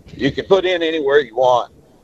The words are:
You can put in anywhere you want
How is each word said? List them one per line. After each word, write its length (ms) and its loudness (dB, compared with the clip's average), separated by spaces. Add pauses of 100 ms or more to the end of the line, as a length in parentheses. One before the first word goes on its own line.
You 220 -4
can 140 -8
put 200 2
in 180 -2
anywhere 360 0
you 160 -6
want 380 0 (300)